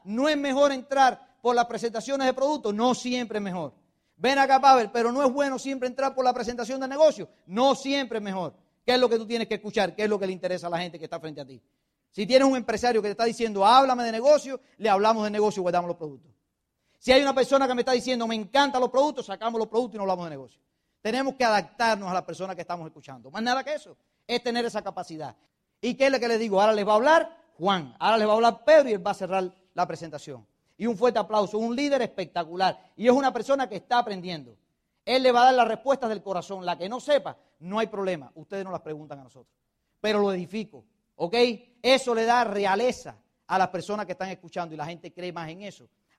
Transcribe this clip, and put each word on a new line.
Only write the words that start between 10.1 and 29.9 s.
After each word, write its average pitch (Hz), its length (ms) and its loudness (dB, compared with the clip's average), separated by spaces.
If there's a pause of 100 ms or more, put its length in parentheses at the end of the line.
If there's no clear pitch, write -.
que 190 100 -4
le 185 60 -6
interesa 175 340 -6
a - 20 -6
la 170 100 -4
gente 175 180 -10
que 156 80 -16
está 160 140 -10
frente 151 220 -14
a 135 40 -16
ti? 127 160 -20 (500)
Si 196 160 -6
tienes 262 200 8
un 269 100 4
empresario 233 440 0
que 202 60 -4
te 202 60 -4
está 226 100 -4
diciendo, 220 420 0
"Háblame 247 380 6
de 233 80 -4
negocio", 269 480 2 (180)
le 214 120 -2
hablamos 214 340 4
de 208 80 -2
negocio 208 300 0
y - 20 -4
guardamos 175 240 0
los 170 100 -6
productos. 151 340 -14 (680)
Si 240 120 2
hay 262 100 8
una 277 120 2
persona 269 340 4
que 247 60 -2
me 247 80 0
está 254 120 0
diciendo, 247 340 -2
"Me 226 80 -4
encantan 254 460 0
los 240 80 2
productos", 269 360 0
sacamos 226 320 -6
los 220 120 -2
productos 226 260 -2
y - 20 -10
no 202 60 -6
hablamos 185 220 -2
de 160 60 -10
negocio. 135 300 -16 (400)
Tenemos 262 340 -4
que 254 100 0
adaptarnos 208 640 0
a 180 40 -4
las 185 100 -2
personas 180 320 -10
que 170 60 -10
estamos 175 240 -10
escuchando. 135 460 -20
Más 196 100 -8
nada 247 220 -2
que 285 100 -8
eso, 202 240 -12 (300)
es 240 160 -4
tener 240 220 -4
esa 214 180 -6
capacidad. 160 520 -12 (440)
¿Y 240 160 -4
qué 269 120 2
es 277 40 2
lo 262 80 0
que 240 80 -2
les 233 100 2
digo? 208 240 0
Ahora 214 120 4
les 208 120 -2
va 214 60 0
a 214 40 6
hablar 311 420 4 (200)
Juan, 160 400 -2
ahora 208 200 2
les 214 100 2
va 208 60 2
a - 20 4
hablar 233 300 2
Pedro 302 240 6
y 220 40 -2
él 185 120 -4
va 202 60 0
a 190 40 -8
cerrar 185 360 -4 (220)
la 175 140 -2
presentación. 151 580 -14 (320)